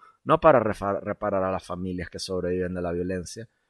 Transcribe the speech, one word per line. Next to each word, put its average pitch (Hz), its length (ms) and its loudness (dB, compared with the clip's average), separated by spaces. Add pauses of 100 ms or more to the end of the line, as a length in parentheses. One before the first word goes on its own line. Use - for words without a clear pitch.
(240)
no 151 160 2
para 147 200 8
refa-, 101 400 0
reparar 98 440 -2
a 95 80 0
las 92 140 -4
familias 90 440 -6
que 92 100 -12
sobreviven 90 560 -2
de 90 60 -6
la 87 100 -2
violencia, 90 580 -6 (200)